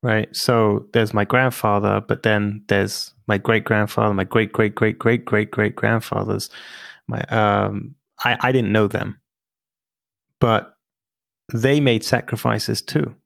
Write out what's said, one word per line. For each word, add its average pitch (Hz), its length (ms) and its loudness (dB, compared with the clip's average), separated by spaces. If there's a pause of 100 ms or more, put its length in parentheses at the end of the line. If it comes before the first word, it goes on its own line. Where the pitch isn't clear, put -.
Right? 110 340 0
So 110 560 2
there's 113 220 2
my 104 100 2
grandfather, 104 800 0
but - 160 -2
then 104 460 0
there's 98 440 -2 (140)
my 104 120 0
great-grandfather, 107 760 0
my 92 100 0
great-great-great-great-great-great-grandfathers. 107 2250 0 (580)
My, 110 140 -6
um, 104 720 0 (280)
I, 120 180 2
I 127 120 2
didn't 120 200 2
know 107 140 4
them, 104 340 -6 (1200)
but 110 360 0 (760)
they 131 280 2
made 120 240 2
sacrifices 117 760 -2
too - 440 -4